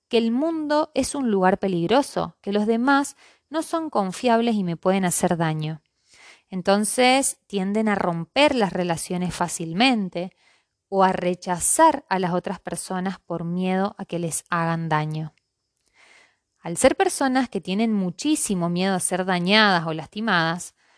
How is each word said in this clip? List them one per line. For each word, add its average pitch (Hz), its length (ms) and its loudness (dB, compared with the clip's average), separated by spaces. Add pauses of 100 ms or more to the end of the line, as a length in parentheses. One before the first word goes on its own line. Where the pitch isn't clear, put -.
que 233 100 2
el 226 120 2
mundo 302 640 0
es 262 200 -2
un 262 160 -2
lugar 190 280 4
peligroso, 175 840 0
que 202 100 -6
los 208 140 0
demás 262 500 0 (320)
no 311 140 -4
son 320 260 -4
confiables 226 680 0
y 196 80 0
me 170 120 -2
pueden 190 280 0
hacer 175 320 0
daño. 156 460 -4 (680)
Entonces 214 960 2
tienden 202 420 -2
a 202 60 2
romper 196 640 0
las 202 160 2
relaciones 180 640 -2
fácilmente 180 1000 -2 (560)
o 190 160 4
a 185 80 4
rechazar 180 1000 2
a 190 80 0
las 180 160 0
otras 185 240 -4
personas 185 640 -6
por 170 240 -8
miedo 185 520 -2
a 196 80 -10
que 170 140 -6
les 170 320 -6
hagan 165 380 -2
daño. 156 440 -2 (1300)
Al 165 180 -8
ser 277 200 4
personas 269 520 0
que 190 120 -6
tienen 220 320 -2
muchísimo 190 760 0
miedo 185 260 0
a 180 60 -2
ser 185 240 -2
dañadas 185 640 2
o 160 80 -4
lastimadas, 175 800 -4 (240)